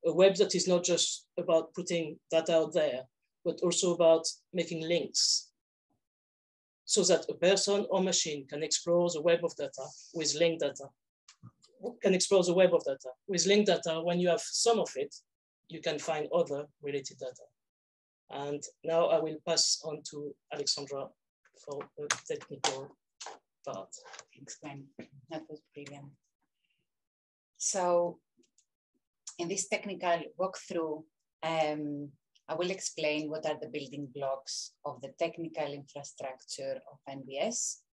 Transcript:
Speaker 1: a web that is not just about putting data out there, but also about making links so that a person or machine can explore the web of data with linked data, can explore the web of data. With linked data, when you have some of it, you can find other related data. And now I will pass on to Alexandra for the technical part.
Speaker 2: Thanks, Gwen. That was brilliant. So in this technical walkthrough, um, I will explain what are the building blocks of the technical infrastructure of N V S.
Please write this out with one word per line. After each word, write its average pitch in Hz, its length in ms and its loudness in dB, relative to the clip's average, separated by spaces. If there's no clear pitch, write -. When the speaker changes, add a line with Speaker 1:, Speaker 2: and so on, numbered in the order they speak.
Speaker 1:
a 165 60 2
web 185 240 8
that 196 180 2
is 185 140 0
not 175 160 4
just - 440 0
about 165 340 2
putting 170 460 -4
data 165 280 4
out 156 160 2
there, 139 300 2
but 165 160 -2
also 175 320 2
about 165 340 6
making 165 340 -4
links - 680 0
so - 200 2
that 170 260 4
a 143 60 -6
person 196 540 2
or 185 140 2
machine 156 460 0
can 147 140 -6
explore 170 500 2
the 151 80 -4
web 170 240 4
of 165 100 -2
data 139 300 -8
with 147 220 -2
linked 165 240 2
data, 139 300 -4
can 196 120 4
explore 185 300 6
the 175 100 2
web 175 200 8
of 160 100 4
data. 135 280 -6
With 175 180 0
linked 202 220 6
data, 165 340 0
when 175 180 0
you 180 80 4
have 165 140 4
some - 360 2
of 180 200 0
it, 143 180 -6
you 165 100 -12
can 156 180 -2
find 151 380 -4
other 147 300 2
related 143 360 -8
data. 123 280 -12
And 143 320 -6
now 165 220 4
I 165 140 4
will 156 180 -4
pass - 380 2
on 151 260 -8
to 147 240 -10
Alexandra 139 540 -4
for 143 140 -8
the 147 120 -10
technical 139 680 -6
part. 98 220 -10
Speaker 2:
Thanks, 127 240 -18
Gwen. 139 240 -14
That 160 180 -8
was 151 140 -14
brilliant. 143 380 -16
So 175 600 2
in 170 80 -4
this 190 220 -4
technical 180 540 -2
walkthrough, 170 680 -4
um, 151 680 -2
I 156 60 -2
will 180 160 0
explain 151 580 -2
what 156 160 -6
are 151 160 0
the 135 80 -10
building 139 440 -8
blocks 135 600 -6
of 131 180 -8
the 135 160 -12
technical 165 540 -4
infrastructure 135 1120 -10
of 139 60 -20
N 139 180 -12
V 135 140 -10
S. - 440 -4